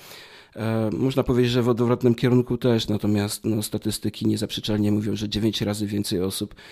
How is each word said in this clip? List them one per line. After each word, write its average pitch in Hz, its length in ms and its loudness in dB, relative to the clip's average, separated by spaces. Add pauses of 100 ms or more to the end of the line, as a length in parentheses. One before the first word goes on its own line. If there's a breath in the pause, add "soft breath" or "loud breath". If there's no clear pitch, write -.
(560 loud breath)
E, 110 380 -2
można 131 300 0
powiedzieć, 123 280 2
że 123 120 2
w 120 60 2
odwrotnym 120 460 4
kierunku 123 420 2
też, 117 300 2
natomiast, 104 580 0
no, 107 180 0
statystyki 107 640 -4
niezaprzeczalnie 104 640 0
mówią, 104 240 0
że 104 140 -6
dziewięć 104 320 0
razy 104 260 -2
więcej 101 340 -2
osób, 98 340 -4 (160 loud breath)